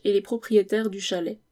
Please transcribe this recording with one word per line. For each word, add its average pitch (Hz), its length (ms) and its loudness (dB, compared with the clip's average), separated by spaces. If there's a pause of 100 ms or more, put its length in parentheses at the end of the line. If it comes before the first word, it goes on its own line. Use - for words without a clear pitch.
et 202 100 2
les 196 80 4
propriétaires 214 680 0
du 196 80 -8
chalet. 185 400 -4 (120)